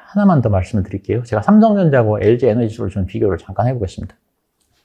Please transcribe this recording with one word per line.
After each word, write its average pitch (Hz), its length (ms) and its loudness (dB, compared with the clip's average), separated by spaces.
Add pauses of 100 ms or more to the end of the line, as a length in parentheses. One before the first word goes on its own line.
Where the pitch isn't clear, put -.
하나만 190 360 2
더 113 80 0
말씀을 95 340 -2
드릴게요. 101 400 -6
제가 110 180 -4
삼성전자하고 180 800 2
엘지 123 260 2
에너지솔루션 104 600 -2
비교를 104 320 -2
잠깐 104 280 -4
해보겠습니다. 113 480 -8 (680)